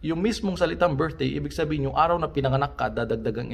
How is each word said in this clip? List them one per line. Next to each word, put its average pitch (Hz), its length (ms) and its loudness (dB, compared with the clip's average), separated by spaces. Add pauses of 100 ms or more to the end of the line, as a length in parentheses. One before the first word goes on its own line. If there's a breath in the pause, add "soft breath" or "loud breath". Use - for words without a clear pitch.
yung 165 160 -2
mismong 190 400 0
salitang 170 400 2
birthday, 151 400 0
ibig 143 160 -6
sabihin 151 320 0
yung 131 80 -4
araw 170 240 4
na 156 80 0
pinanganak 135 480 0
ka, 117 160 -2
dadagdag 117 560 -2
ang - 60 -8